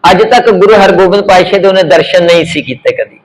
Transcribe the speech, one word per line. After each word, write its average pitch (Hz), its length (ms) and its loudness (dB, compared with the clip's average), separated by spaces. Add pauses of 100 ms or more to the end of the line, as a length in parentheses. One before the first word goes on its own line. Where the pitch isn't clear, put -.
ਅੱਜ 190 260 2
ਤੱਕ 233 200 2
ਗੁਰੂ 202 240 2
ਹਰਗੋਬਿੰਦ 190 540 0
ਪਾਤਸ਼ਾਹ 185 320 0
ਦੇ 190 80 0
ਉਹਨੇ 190 160 0
ਦਰਸ਼ਨ 165 400 0
ਨਹੀਂ 170 200 0
ਸੀ 147 180 -8
ਕੀਤੇ 127 320 -8
ਕਦੀ। - 300 -12